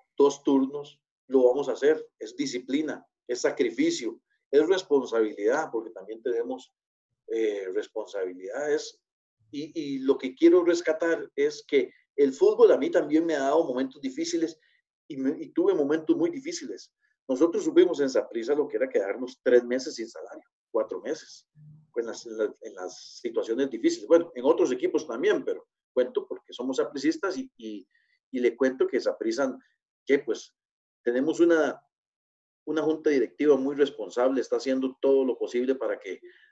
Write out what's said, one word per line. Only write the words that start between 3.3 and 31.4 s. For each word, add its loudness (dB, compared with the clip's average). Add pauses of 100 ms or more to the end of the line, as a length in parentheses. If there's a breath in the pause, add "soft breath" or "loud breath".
sacrificio, -2 (300)
es 6
responsabilidad, 0
porque -6
también -16
tenemos, -6 (560)
eh, -2
responsabilidades. -6 (500)
Y, -12
y -6
lo 2
que -8
quiero 6
rescatar -2
es -2
que 0 (240 loud breath)
el 4
fútbol 6
a 4
mí -2
también 2
me -2
ha -2
dado 2
momentos -4
difíciles -4 (500)
y, -12
me, -2 (120)
y -14
tuve 2
momentos 0
muy 0
difíciles. -10 (360)
Nosotros 0
supimos 4
en 0
Saprissa -2
lo 0
que -4
era 0
quedarnos -4
tres 6
meses -6
sin -10
salario, -18 (260)
cuatro -4
meses, -12 (440)
pues, -4
en -10
las, -14
en -14
las, -2 (100)
en -16
las -14
situaciones -2
difíciles. -2
Bueno, 4
en -6
otros 4
equipos -2
también, -2
pero -6 (280)
cuento -2
porque -14
somos -6
sapricistas -2
y, -10
y, -14 (420)
y -4
le 2
cuento 2
que -2
Saprissa, -2 (480 soft breath)
que, 2
pues, -8 (480)
tenemos 0